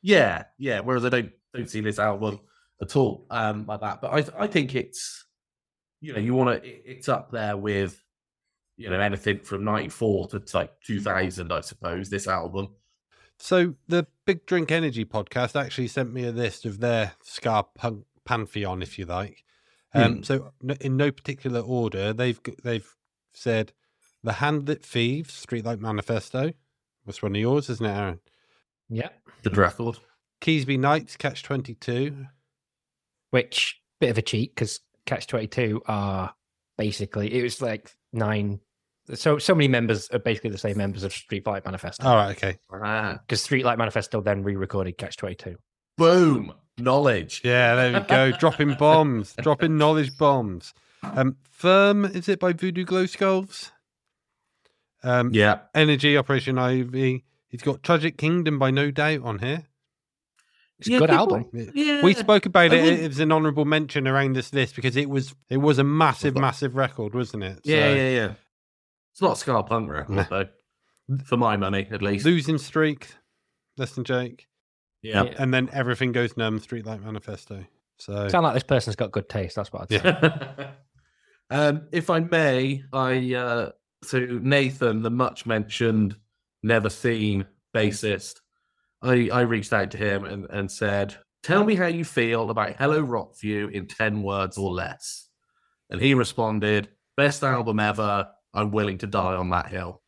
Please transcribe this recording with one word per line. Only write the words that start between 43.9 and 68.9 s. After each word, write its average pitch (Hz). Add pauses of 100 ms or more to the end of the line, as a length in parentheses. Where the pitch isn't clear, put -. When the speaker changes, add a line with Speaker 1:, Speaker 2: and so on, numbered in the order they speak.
Speaker 3:
then 98
re-recorded 95
Catch -
twenty-two. 92 (400)
Speaker 1:
Boom! 160 (260)
Knowledge. 127
Speaker 2:
Yeah, 123
there 123
we -
go. 131
Speaker 1:
<laughs> -
Speaker 2:
Dropping 147
bombs. 147
Dropping 156
knowledge 151
bombs. 123 (280)
Um, 131 (120)
Firm, 202
is 190
it 185
by 180
Voodoo 180
Glow 185
Skulls? 190 (1300)
Um, 123
Speaker 1:
Yeah. 104 (140)
Speaker 2:
Energy, 147
Operation 131
Ivy. 127 (240)
He's 123
got 135
Tragic 165
Kingdom 156
by 131
No 143
Doubt 147
on 110
here. 147 (1120)
Speaker 3:
It's -
a 233
Speaker 1:
Yeah, 254
Speaker 3:
good 160
Speaker 1:
people 175 (160)
Speaker 3:
album. 120
Speaker 2:
Yeah. -
Speaker 1:
Yeah. 285
Speaker 2:
We 196
spoke 208
about 175
Speaker 1:
I 165
Speaker 2:
it. 165
Speaker 1:
wouldn't 165
Speaker 2:
It 156
was 135
an 156
honourable 156
mention 147
around 135
this 131
list 135
because 123
it 143
was, 135 (160)
it 131
was 143
a 139
massive, 147
Speaker 1:
Was 135
that -
Speaker 2:
massive 131
record, 117
wasn't 113
it? 95
Speaker 1:
Yeah, 147
Speaker 2:
So 139
Speaker 1:
yeah, 131
yeah. 110 (800)